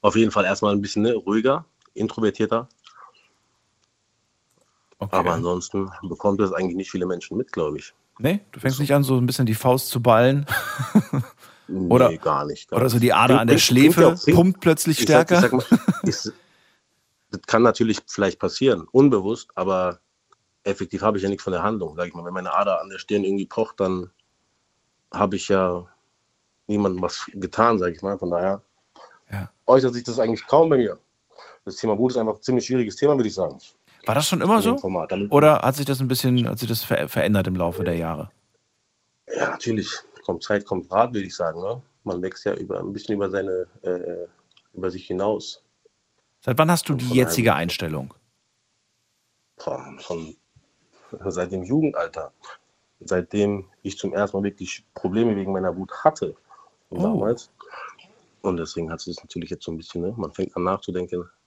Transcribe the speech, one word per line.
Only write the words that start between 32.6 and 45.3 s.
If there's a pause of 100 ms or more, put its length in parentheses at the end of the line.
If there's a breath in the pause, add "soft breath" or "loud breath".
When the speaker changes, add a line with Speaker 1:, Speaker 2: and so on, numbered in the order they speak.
Speaker 1:
schwieriges
Thema,
würde
ich
sagen. (480 soft breath)
Speaker 2:
War
das
schon
immer
Speaker 1:
In
dem
Speaker 2:
so?
Speaker 1:
Format.
Damit
Speaker 2:
Oder
hat
sich
das
ein
bisschen,
hat
sich
das
ver-,
verändert
im
Laufe
der
Jahre? (1040)
Speaker 1:
Ja,
natürlich. (340)
Kommt
Zeit,
kommt
Rat,
würde
ich
sagen,
ne? (220)
Man
wächst
ja
über,
ein
bisschen
über
seine, (160)
äh, (500)
über
sich
hinaus. (760)